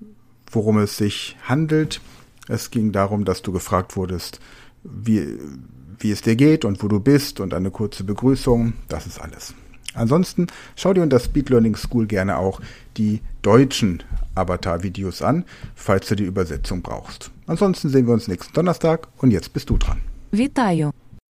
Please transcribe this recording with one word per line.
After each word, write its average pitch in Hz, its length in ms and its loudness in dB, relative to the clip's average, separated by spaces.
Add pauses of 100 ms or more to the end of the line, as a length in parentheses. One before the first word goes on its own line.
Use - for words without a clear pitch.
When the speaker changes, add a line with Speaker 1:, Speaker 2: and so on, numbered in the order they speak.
(520)
Speaker 1:
worum 107 260 2
es 104 180 0
sich - 460 -2
handelt, 156 580 0 (480)
es 113 220 -6
ging 110 220 0
darum, 101 320 2
dass 92 180 -2
du - 80 -6
gefragt 92 460 -2
wurdest, 90 440 -6 (440)
wie, 101 540 -2 (600)
wie 107 140 0
es 101 100 -4
dir 113 140 4
geht 156 280 6
und 101 180 -2
wo 107 60 -2
du 104 120 2
bist 135 400 2
und 95 120 -4
eine 92 200 -2
kurze 101 320 -6
Begrüßung, 117 720 0 (140)
das 78 180 -8
ist - 140 -12
alles. - 340 -16 (400)
Ansonsten 160 520 2 (280)
schau 190 200 0
dir 185 80 4
unter 131 180 4
Speed 131 300 -2
Learning 113 260 4
School 117 300 -2
gerne 98 320 0
auch 95 240 -2 (340)
die 107 240 0 (220)
deutschen 107 600 4 (320)
Avatar-Videos 90 840 -4
an, 139 240 0 (320)
falls - 320 0
du 104 80 0
die 101 80 0
Übersetzung 90 560 -4
brauchst. - 500 -12 (160)
Ansonsten 170 440 0
sehen 131 160 6
wir 117 80 4
uns 107 120 0
nächsten - 280 -8
Donnerstag 165 540 0 (120)
und 131 100 6
jetzt 90 220 0
bist - 160 -6
du 117 80 2
dran. - 260 0 (300)
Speaker 2:
Вітаю. 202 600 0 (380)